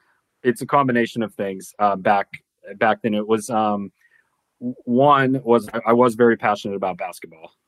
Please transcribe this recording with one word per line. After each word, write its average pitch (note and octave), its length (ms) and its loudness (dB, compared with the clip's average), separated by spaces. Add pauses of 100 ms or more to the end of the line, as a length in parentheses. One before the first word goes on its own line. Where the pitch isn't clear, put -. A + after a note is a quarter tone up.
(420)
it's A#2+ 180 -2
a B2+ 60 -10
combination A#2+ 560 0
of G#2 120 -6
things. F#2+ 440 -8
Uh, G#2 180 0
back, G2 320 0 (480)
back G#2+ 260 0
then G#2+ 120 -2
it G#2 120 -2
was, G#2+ 240 -2
um, G#2 400 -2 (720)
w-, B2 240 -8
one C3+ 580 2
was A#2 300 2
I, A#2 140 -6
I A2+ 80 4
was A#2+ 220 4
very A#2 200 4
passionate G#2 400 -4
about F#2+ 220 -6
basketball. E2+ 520 -16 (180)